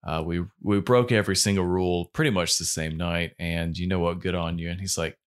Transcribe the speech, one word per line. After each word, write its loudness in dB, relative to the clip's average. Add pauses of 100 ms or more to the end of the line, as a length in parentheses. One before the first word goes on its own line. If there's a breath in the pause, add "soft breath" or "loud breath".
Uh, -2
we, -2 (220)
we 2
broke 4
every 2
single 2
rule 2
pretty 0
much 0
the -4
same -4
night. -2
And -2
you -2
know 2
what? 0
Good -2
on -2
you. -6
And -6
he's -4
like -4